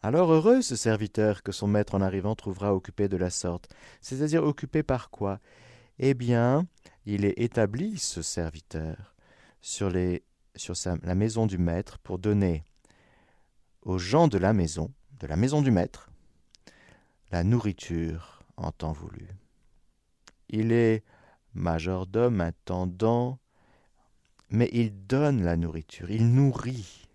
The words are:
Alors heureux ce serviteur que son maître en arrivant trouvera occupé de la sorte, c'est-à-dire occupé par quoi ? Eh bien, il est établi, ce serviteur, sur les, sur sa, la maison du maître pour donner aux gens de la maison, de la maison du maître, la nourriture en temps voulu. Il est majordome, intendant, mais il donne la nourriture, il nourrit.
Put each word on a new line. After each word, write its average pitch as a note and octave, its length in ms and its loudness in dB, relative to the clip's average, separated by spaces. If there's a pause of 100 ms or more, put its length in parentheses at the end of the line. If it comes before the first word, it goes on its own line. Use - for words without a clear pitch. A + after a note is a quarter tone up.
Alors D#3+ 300 4
heureux G#3+ 300 6
ce C3+ 140 -4
serviteur G#2+ 680 0
que G2+ 80 -6
son G#2 160 -4
maître G#2 280 2
en G2 60 2
arrivant G2 340 -2
trouvera G2+ 380 -2
occupé G2 340 -2
de F#2+ 80 -2
la F2+ 140 0
sorte, F2 400 -6 (320)
c'est-à-dire D3+ 420 -2
occupé D3+ 400 -2
par B2+ 260 -4
quoi ? G2 300 -6 (600)
Eh C3+ 140 2
bien, A#2+ 520 2 (400)
il G2+ 180 -2
est G2+ 160 0
établi, A#2+ 580 0
ce - 240 -6
serviteur, D#2+ 920 -8 (460)
sur - 280 -4
les, F2+ 340 0 (320)
sur - 200 -10
sa, F2+ 280 -4
la F2+ 120 -2
maison A2 300 0
du G2 120 -2
maître F2 420 -2
pour - 180 -8
donner F#2 460 0 (1200)
aux F#2 140 -2
gens A#2+ 300 4
de G2+ 100 2
la F#2+ 160 4
maison, D#2+ 380 -2 (280)
de - 80 -12
la D#2 80 -4
maison C3+ 260 2
du C3+ 100 4
maître, - 380 0 (1200)
la F2 120 0
nourriture F2 1000 -4 (140)
en D#2+ 140 -6
temps D#2+ 200 -6
voulu. D#2 360 -12 (1200)
Il A2 220 0
est A2+ 320 4 (500)
majordome, F#2 880 0
intendant, F#2 1000 -2 (1120)
mais A2+ 220 2
il A#2 200 0 (160)
donne C3+ 360 2
la E2+ 140 2
nourriture, E2 540 -6
il A2+ 220 4
nourrit. B2+ 800 0